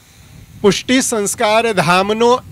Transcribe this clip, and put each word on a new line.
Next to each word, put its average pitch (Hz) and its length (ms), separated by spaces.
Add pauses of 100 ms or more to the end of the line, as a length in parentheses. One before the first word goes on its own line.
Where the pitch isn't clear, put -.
(600)
પુષ્ટિ 247 400
સંસ્કાર 220 720
ધામનો 202 680 (100)